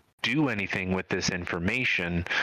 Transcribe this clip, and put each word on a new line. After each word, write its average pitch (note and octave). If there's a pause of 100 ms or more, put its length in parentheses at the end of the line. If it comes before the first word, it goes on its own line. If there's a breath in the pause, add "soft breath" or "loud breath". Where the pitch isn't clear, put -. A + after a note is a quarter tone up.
(240)
do D3
anything F#2+
with F#2
this F#2+
information, F2 (180 loud breath)